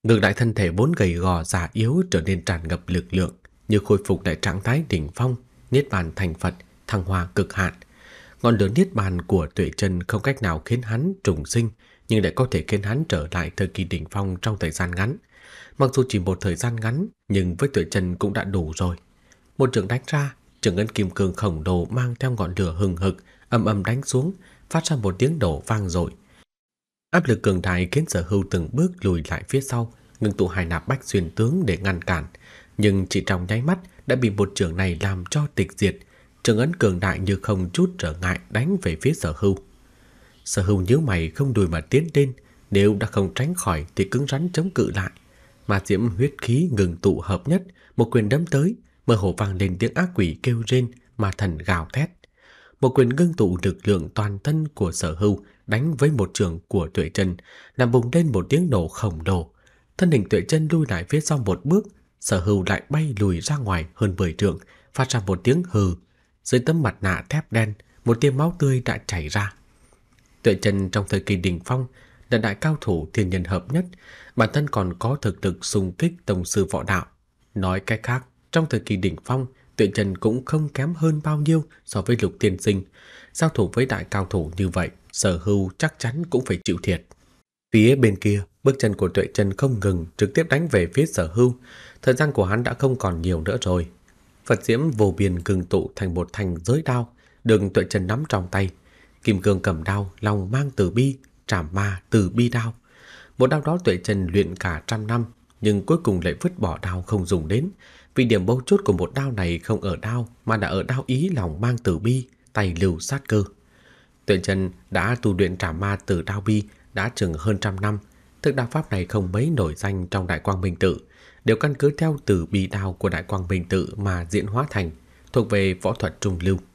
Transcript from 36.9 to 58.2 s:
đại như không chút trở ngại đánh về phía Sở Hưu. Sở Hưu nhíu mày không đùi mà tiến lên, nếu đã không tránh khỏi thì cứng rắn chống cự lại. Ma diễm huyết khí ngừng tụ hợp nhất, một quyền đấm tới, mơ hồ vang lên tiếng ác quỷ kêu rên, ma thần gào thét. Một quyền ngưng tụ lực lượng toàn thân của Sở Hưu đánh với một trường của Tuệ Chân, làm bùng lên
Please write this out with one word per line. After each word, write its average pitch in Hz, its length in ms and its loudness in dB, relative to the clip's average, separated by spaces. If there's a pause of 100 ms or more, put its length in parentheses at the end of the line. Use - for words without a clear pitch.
đại 95 180 -2
như 95 240 0
không 92 300 -2
chút 180 260 2
trở 80 240 -4
ngại 90 180 -2 (100)
đánh 156 320 0
về 80 180 0
phía 139 120 2
Sở 82 260 -4
Hưu. 98 200 2 (840)
Sở - 180 -2
Hưu 95 180 2
nhíu 117 200 4
mày 87 300 0
không 135 240 -2
đùi 98 140 4
mà 82 120 -2
tiến 151 340 0
lên, 139 180 4 (380)
nếu 101 300 6
đã 110 60 0
không 98 280 -2
tránh 156 200 -2
khỏi 82 320 -2 (100)
thì 98 80 2
cứng 135 220 -2
rắn 151 260 -2
chống 180 180 0
cự - 240 0
lại. 95 160 -4 (560)
Ma 98 180 2
diễm 104 240 2
huyết 113 340 0
khí 147 300 2
ngừng 92 240 2
tụ - 240 2
hợp 92 280 -2
nhất, 185 140 2 (340)
một 120 140 4
quyền 110 180 2
đấm 151 180 2
tới, 151 280 2 (320)
mơ 117 80 6
hồ 95 240 2
vang 98 180 -2
lên 92 220 0
tiếng 117 160 0
ác 180 200 0
quỷ - 280 0
kêu 117 240 0
rên, 127 240 0 (280)
ma 101 200 0
thần 85 200 -2
gào 85 340 -2
thét. 147 180 -2 (720)
Một 127 140 4
quyền 123 140 6
ngưng 160 260 2
tụ 92 280 2
lực 95 260 -2
lượng 85 260 2
toàn 101 300 -4
thân 156 240 0
của 87 240 -4
Sở 80 220 -4
Hưu 101 260 2 (260)
đánh 143 280 0
với 143 160 4
một 107 240 0
trường 87 340 0
của 92 200 0
Tuệ 80 260 -2
Chân, 92 220 0 (400)
làm 120 160 2
bùng 123 200 4
lên 165 200 4